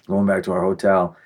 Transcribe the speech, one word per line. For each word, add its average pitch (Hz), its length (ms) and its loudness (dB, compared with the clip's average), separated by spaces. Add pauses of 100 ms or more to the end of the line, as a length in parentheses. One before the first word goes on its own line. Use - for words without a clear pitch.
going 98 180 0
back 95 200 0
to 98 60 -4
our 90 120 0
hotel, 95 520 0 (100)